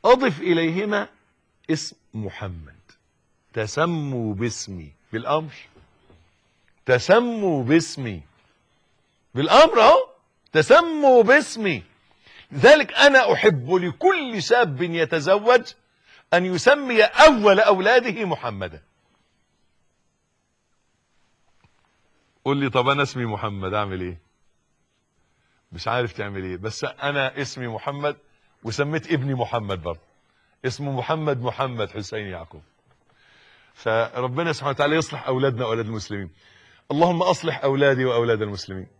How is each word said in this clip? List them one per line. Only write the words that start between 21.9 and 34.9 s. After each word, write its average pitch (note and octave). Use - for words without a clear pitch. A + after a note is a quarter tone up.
قول C#3
لي: C#3
"طب B2+
أنا C#3
اسمي B2+
محمد، G2
أعمل G2
إيه؟" F2
مش F2
عارف A#2
تعمل G2+
إيه، F#2
بس G#2+
أنا C#3
اسمي B2+
محمد C#3+
وسميت C#3+
ابني C#3
محمد G#2+
برضه، E2
اسمه C#3
محمد، C#3+
محمد A#2+
حسين G#2+
يعقوب. E2
فربنا B2
سبحانه C#3
وتعالى D3